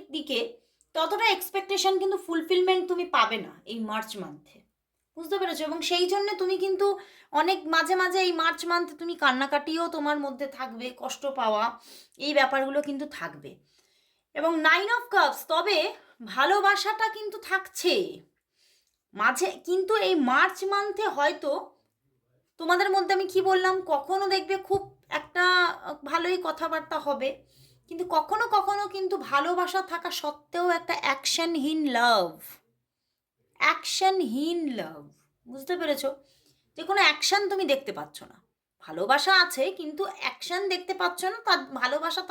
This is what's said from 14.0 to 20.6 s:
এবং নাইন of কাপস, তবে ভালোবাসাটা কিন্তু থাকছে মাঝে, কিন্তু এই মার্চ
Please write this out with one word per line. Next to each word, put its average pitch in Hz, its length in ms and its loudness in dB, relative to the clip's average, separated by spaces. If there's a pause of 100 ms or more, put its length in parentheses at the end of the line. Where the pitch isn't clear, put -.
এবং 320 160 2 (160)
নাইন 359 200 6 (100)
of 466 160 -6
কাপস, 311 260 4 (140)
তবে 359 240 4 (560)
ভালোবাসাটা 403 720 4 (100)
কিন্তু 427 200 -8 (120)
থাকছে 370 460 0 (1200)
মাঝে, 247 340 2 (180)
কিন্তু 370 260 0 (140)
এই 370 80 4 (140)
মার্চ 339 280 4 (140)